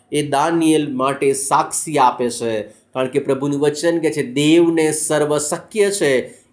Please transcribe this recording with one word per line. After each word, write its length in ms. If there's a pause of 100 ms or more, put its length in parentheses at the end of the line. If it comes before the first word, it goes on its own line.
(120)
એ 160
દાનિયેલ 680
માટે 380
સાક્ષી 640
આપે 320
છે, 320
કારણ 460
કે 120
પ્રભુનું 400
વચન 400
કહે 140
છે, 100
"દેવને 680
સર્વ 460
શક્ય 540
છે." 420 (200)